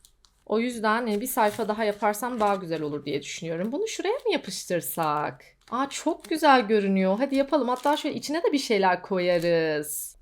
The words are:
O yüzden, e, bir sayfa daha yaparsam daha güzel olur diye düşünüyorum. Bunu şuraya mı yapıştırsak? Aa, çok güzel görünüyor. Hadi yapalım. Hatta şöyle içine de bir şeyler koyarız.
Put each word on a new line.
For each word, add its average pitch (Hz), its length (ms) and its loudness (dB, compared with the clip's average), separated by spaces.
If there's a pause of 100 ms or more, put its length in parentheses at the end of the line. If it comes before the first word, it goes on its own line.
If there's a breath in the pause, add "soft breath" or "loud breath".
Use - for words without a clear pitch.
(460)
O 214 140 -2
yüzden, 233 480 0
e, 208 140 0
bir 262 60 -6
sayfa 214 400 0
daha 214 160 -2
yaparsam 214 560 -2
daha 202 160 2
güzel 165 260 -4
olur 147 240 -6
diye 147 160 -2
düşünüyorum. 170 500 -6
Bunu 392 160 -2
şuraya 370 260 -2
mı 508 180 -2
yapıştırsak? 156 1120 -4 (280)
Aa, 269 180 -2
çok - 400 -4
güzel 277 380 6
görünüyor. 196 500 4
Hadi 269 180 0
yapalım. 277 340 2
Hatta 285 280 2
şöyle - 180 -4
içine 302 280 -4
de 440 80 2
bir 285 80 2
şeyler 190 420 2
koyarız. 170 1200 0